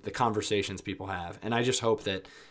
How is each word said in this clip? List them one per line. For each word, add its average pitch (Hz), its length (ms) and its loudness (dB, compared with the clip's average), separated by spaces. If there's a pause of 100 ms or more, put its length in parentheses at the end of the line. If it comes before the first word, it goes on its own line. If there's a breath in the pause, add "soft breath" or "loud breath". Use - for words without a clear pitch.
the 104 80 -8
conversations 104 720 2
people 95 260 -6
have. 87 360 -6
And 113 120 -2
I 120 80 4
just 123 180 2
hope 113 220 4
that 95 240 -2 (240 loud breath)